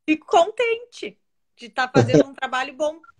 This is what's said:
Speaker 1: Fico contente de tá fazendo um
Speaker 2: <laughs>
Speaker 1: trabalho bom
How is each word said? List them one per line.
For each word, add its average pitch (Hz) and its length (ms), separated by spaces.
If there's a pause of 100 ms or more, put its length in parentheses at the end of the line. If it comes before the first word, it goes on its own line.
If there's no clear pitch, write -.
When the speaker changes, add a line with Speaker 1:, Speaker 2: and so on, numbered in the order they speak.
Speaker 1:
Fico 311 200
contente 453 920 (380)
de 233 140
tá 254 180
fazendo 254 400
um 277 80
Speaker 2:
<laughs> - 0
Speaker 1:
trabalho 262 400
bom 311 240 (200)